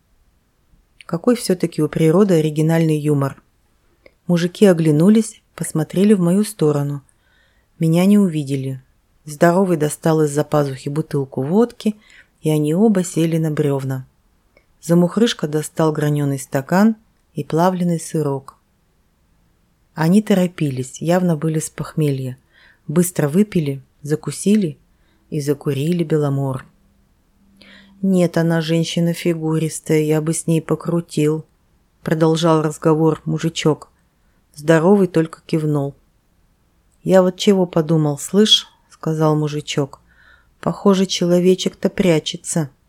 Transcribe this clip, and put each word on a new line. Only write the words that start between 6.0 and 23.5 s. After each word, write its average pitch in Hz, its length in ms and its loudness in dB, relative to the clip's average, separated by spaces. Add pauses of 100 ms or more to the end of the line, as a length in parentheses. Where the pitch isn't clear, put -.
в 196 60 2
мою 180 240 2
сторону. 143 580 -2 (800)
Меня 165 260 2
не 208 140 6
увидели. 139 640 -4 (420)
Здоровый 170 520 2
достал 156 440 0
из-за 147 220 0
пазухи 143 460 -2
бутылку 143 520 -6
водки, 214 540 0 (460)
и 156 100 -2
они 151 240 0
оба 196 280 2
сели 165 340 -2
на 160 120 -2
брёвна. 135 560 -4 (760)
Замухрышка 175 640 0
достал 156 440 -2
гранёный 147 460 -2
стакан 180 580 0 (380)
и 147 100 -8
плавленый 175 560 0
сырок. 143 600 -6 (1400)
Они 180 200 4
торопились, 175 800 -2
явно 175 340 0
были 156 240 -4
с 151 100 -8
похмелья. 135 680 -4 (500)
Быстро 165 400 0
выпили, 151 540 -2 (200)